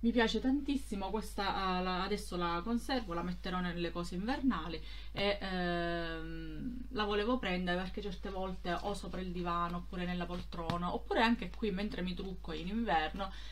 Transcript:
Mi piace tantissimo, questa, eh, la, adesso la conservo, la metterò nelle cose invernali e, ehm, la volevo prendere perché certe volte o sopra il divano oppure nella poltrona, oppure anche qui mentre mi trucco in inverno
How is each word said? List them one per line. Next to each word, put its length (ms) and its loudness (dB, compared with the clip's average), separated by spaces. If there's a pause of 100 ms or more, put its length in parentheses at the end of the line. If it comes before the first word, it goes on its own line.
Mi 60 6
piace 280 6
tantissimo, 680 2
questa, 680 0
eh, 40 2
la, 200 2
adesso 320 -2
la 280 2
conservo, 500 0
la 100 0
metterò 360 -2
nelle 320 0
cose 220 -4
invernali 680 0 (320)
e, 300 0
ehm, 1500 -2
la 140 2
volevo 340 2
prendere 420 2
perché 220 -4
certe 260 -4
volte 420 -2 (100)
o 120 0
sopra 280 -4
il 100 -4
divano 460 0
oppure 280 -4
nella 220 0
poltrona, 680 -2
oppure 280 2
anche 280 4
qui 220 -2
mentre 320 -2
mi 100 -2
trucco 380 -6
in 160 -4
inverno 640 0 (200)